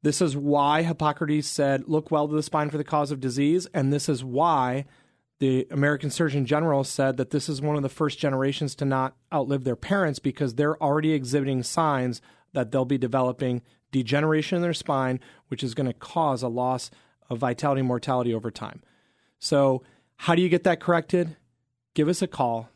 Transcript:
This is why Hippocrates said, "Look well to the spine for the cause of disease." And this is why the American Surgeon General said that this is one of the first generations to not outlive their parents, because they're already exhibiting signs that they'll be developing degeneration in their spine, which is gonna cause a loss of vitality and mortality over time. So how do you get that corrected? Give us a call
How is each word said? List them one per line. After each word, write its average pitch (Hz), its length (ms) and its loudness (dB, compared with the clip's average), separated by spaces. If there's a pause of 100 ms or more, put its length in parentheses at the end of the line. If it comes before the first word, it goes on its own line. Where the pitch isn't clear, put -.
This 147 180 0
is 147 160 2
why 143 460 2
Hippocrates 151 640 0
said, 139 420 0
"Look 156 220 0
well 147 180 2
to 151 60 -4
the 151 80 0
spine 151 260 -2
for 147 80 -6
the 147 80 -4
cause 147 260 0
of 139 100 -4
disease." 143 520 0
And 135 180 0
this 143 180 0
is 131 140 -2
why 135 640 0 (540)
the 131 320 2
American 143 400 0
Surgeon 143 340 0
General 143 400 2
said 135 320 0
that 127 140 -4
this 147 180 -2
is 139 140 -4
one 147 140 0
of 143 60 -2
the 135 60 -2
first 147 300 -2
generations 139 560 -2
to 147 100 -6
not 131 320 0 (160)
outlive 139 320 0
their 127 120 0
parents, 180 420 0
because 131 360 -2
they're 147 280 0
already 156 300 2
exhibiting 135 500 0
signs 131 580 0 (320)
that 123 180 -2
they'll 131 140 2
be 135 140 0
developing 127 640 0 (280)
degeneration 151 680 0
in 175 60 0
their 170 120 -2
spine, 131 440 -2 (300)
which 123 140 -6
is 117 120 -4
gonna 127 200 -2
cause 143 480 -2
a 127 60 -2
loss 123 420 -2 (400)
of 120 80 -4
vitality 135 420 0
and 131 80 0
mortality 123 460 0
over 113 160 -4
time. - 320 -14 (560)
So 135 440 2 (340)
how - 180 2
do 175 80 4
you 180 60 2
get 175 160 2
that 170 160 2
corrected? 170 560 0 (580)
Give 151 140 2
us 175 140 0
a 185 40 0
call 117 500 -2